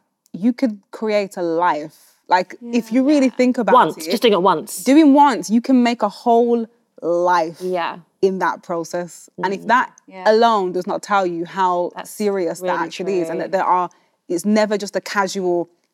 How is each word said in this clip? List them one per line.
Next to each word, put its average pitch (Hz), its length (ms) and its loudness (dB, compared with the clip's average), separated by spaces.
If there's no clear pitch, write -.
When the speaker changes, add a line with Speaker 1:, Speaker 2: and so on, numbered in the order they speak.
Speaker 1:
you 220 220 -2
could 220 260 -2
create 208 440 -4
a 190 60 -6
life, 165 760 -4
like, 180 260 0
if 233 180 -2
Speaker 2:
Yeah. 220 60 -4
Speaker 1:
you 262 80 2
really 285 220 4
Speaker 3:
Yeah. 254 60 2
Speaker 1:
think 247 160 2
about 226 160 2
Speaker 3:
Once, 208 240 4
Speaker 1:
it, 165 40 -4
Speaker 3:
just 220 100 -2
doing 226 140 4
it 170 60 0
once. 175 420 0
Speaker 1:
doing 285 320 6
once, 277 340 4
you 226 120 2
can 254 220 2
make 240 200 0
a 208 60 0
whole 233 580 2
life 175 580 0
Speaker 3:
Yeah. 180 380 -6
Speaker 1:
in 190 180 0
that 165 220 -2
process. 175 680 -8
And 190 100 -2
if 185 100 -10
Speaker 3:
Mm. 175 40 -12
Speaker 1:
that 233 240 0
Speaker 2:
Yeah. 190 240 -16
Speaker 1:
alone 220 400 2
does 180 160 -6
not 170 140 -4
tell 196 240 0
you 175 200 -6
how 180 500 -2
Speaker 3:
That's 185 160 -14
Speaker 1:
serious 190 480 -4
that 180 80 -6
Speaker 3:
really 175 100 -2
Speaker 1:
actually 180 420 -4
is, 160 100 -4
and 165 100 -6
Speaker 3:
true. 160 40 -4
Speaker 1:
that - 80 -8
there 190 140 -6
are, 180 240 0
it's 175 160 -4
never 214 320 0
just 196 180 -8
a 190 60 -4
casual, 180 680 -4